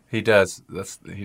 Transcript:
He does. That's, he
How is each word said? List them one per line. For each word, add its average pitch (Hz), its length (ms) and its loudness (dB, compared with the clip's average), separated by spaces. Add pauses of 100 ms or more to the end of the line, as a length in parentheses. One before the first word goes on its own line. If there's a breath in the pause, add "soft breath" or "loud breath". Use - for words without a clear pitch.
(100)
He 113 100 -4
does. 101 480 2
That's, - 300 -12 (140)
he 98 120 -14